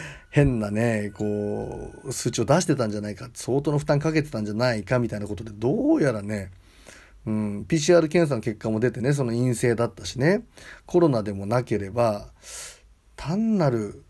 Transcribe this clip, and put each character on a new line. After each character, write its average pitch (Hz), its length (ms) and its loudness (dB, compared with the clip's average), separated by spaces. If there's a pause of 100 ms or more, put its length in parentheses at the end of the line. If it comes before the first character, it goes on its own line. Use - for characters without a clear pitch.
(300)
変 135 280 4
な 104 140 -2
ね、 107 440 0
こ 104 760 -4 (120)
う、 135 80 -8
数 120 200 -4
値 - 80 -2
を 113 40 2
出 151 160 4
し 180 40 -2
て 165 100 2
た 123 120 0
ん 107 40 -2
じ 104 80 -6
ゃ - 20 -6
な 104 100 -6
い 101 40 -8
か、 120 200 -16
相 139 280 -2
当 156 80 0
の 147 80 0
負 147 80 -4
担 143 140 4
か 156 120 0
け 156 100 2
て 151 80 -8
た 113 100 -6
ん 107 40 -4
じ 104 60 -6
ゃ 104 40 -4
な 120 200 0
い 107 80 -4
か 127 160 0
み 120 100 0
た 120 100 -6
い - 20 -6
な 101 80 -8
こ 104 80 -6
と 113 80 -10
で、 110 80 -12
ど 185 420 2
う 269 80 2
や 139 80 4
ら 107 120 -4
ね、 101 280 -6 (760)
う 110 40 -4
ん、 107 380 -4
ピ 165 80 2
ー - 20 4
シ 156 140 4
ー 175 40 8
ア - 40 10
ー - 20 2
ル 160 60 0
検 170 200 4
査 139 60 0
の 110 60 -2
結 107 180 -4
果 113 120 -2
も 110 100 2
出 123 100 2
て 113 100 -8
ね、 131 120 2
そ 143 100 0
の 113 100 -2
陰 120 220 0
性 117 220 2
だ 117 80 2
っ 113 100 -4
た - 120 -16
し - 120 -8
ね、 180 260 2 (420)
コ - 120 2
ロ 170 100 6
ナ 117 140 2
で 101 100 -4
も 98 140 -6
な 120 160 2
け 113 160 -2
れ 98 120 -6
ば、 110 420 0 (880)
単 208 380 0
な 156 100 6
る、 107 420 -2